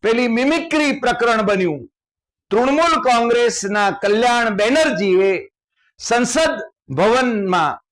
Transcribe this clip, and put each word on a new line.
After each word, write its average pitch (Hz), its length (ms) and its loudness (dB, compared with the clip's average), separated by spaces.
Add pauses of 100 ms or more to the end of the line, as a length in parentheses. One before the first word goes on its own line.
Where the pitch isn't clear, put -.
પેલી 233 260 0
મિમિક્રી 285 720 -2
પ્રકરણ 233 420 0
બન્યું, 180 460 -2 (640)
તૃણમૂલ 285 520 2
કોંગ્રેસના 233 880 0
કલ્યાણ 233 600 0
બેનર્જીએ 202 1000 0 (500)
સંસદ 277 640 0 (280)
ભવનમાં 190 920 0 (120)